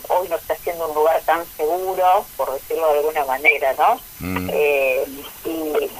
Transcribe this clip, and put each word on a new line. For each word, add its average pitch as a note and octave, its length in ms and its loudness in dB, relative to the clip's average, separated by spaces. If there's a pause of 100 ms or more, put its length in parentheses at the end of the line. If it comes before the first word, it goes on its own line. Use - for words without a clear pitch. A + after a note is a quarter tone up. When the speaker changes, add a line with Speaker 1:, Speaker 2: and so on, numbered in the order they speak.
Speaker 1:
hoy F3+ 180 2
no E3+ 80 -2
está D#3 220 -4
siendo E3 320 -6
un D3+ 60 -6
lugar D#3 260 4
tan E3 240 0 (100)
seguro, F#3 680 2 (100)
por C3 180 -2
decirlo D#3 380 0
de D3 80 4
alguna D#3 240 0
manera, C3+ 540 0
¿no? F#3 240 4 (180)
Speaker 2:
Mm. F#2 320 -4
Speaker 1:
Eh, C#3 540 2 (960)